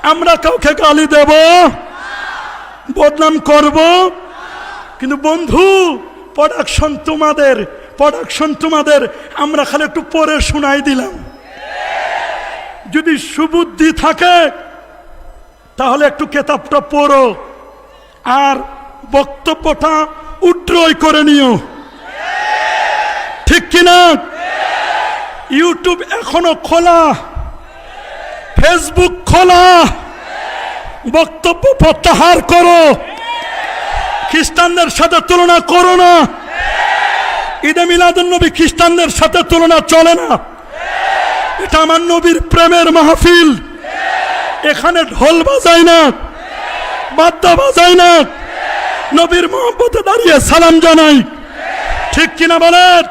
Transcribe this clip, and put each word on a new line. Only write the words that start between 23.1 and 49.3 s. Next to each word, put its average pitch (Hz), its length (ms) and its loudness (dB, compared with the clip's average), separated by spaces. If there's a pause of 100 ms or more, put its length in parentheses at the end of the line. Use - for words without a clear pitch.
ঠিক 339 240 0
কিনা? 349 440 4 (1400)
YouTube 349 680 -2
এখনো 349 360 -2
খোলা, 330 580 2 (1400)
Facebook 349 560 2 (120)
খোলা, 359 580 6 (1300)
বক্তব্য 339 640 0
প্রত্যাহার 330 680 2
করো। 349 540 4 (1300)
খ্রিস্টানদের 349 600 0
সাথে 339 260 0 (120)
তুলনা 349 320 4
করো 349 360 2
না। 349 320 6 (1400)
ঈদে 339 220 0
মিলাদুন 349 480 2
নবী 349 160 2
খ্রিস্টানদের 339 600 0
সাথে 320 340 2
তুলনা 330 360 4
চলে 330 340 4
না। 359 240 -2 (1300)
এটা - 140 -2
আমার 320 240 2
নবীর 339 400 0
প্রেমের 339 500 2
মাহফিল। 330 640 4 (1120)
এখানে 330 340 0
ঢোল 330 400 2
বাজাই 339 400 2
না, 330 280 4 (1040)
বাদ্য 339 320 0
বাজাই 359 480 4
না, 349 280 6 (880)
নবীর 339 360 0